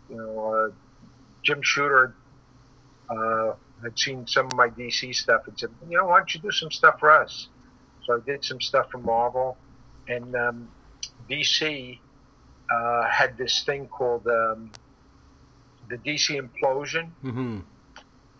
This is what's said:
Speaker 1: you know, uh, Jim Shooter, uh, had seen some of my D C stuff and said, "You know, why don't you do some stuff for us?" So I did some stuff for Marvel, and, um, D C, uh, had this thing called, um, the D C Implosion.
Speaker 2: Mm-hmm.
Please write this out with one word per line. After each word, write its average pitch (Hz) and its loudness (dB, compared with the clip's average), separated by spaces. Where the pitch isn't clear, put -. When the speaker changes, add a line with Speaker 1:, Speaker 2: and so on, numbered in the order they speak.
Speaker 1:
you 117 -12
know, 110 -6
uh, 110 2
Jim 147 0
Shooter, 139 4
uh, 110 0
had 113 -10
seen 131 -4
some 131 0
of 127 -6
my 120 4
D 117 -10
C 127 -4
stuff - 2
and 107 -16
said, 117 -6
"You 170 0
know, 190 4
why 180 6
don't - 0
you 165 -8
do 202 -6
some 156 -4
stuff 156 6
for 151 8
us?" - 4
So 120 2
I 117 -2
did 139 -4
some 131 -6
stuff - 0
for 127 -10
Marvel, 123 0
and, 123 -6
um, 120 -2
D 143 -4
C, 135 -2
uh, 117 0
had 127 0
this 127 -2
thing 139 -4
called, 120 -2
um, 113 0
the 120 -10
D 151 -4
C 147 0
Implosion. 143 -2
Speaker 2:
Mm-hmm. 120 -4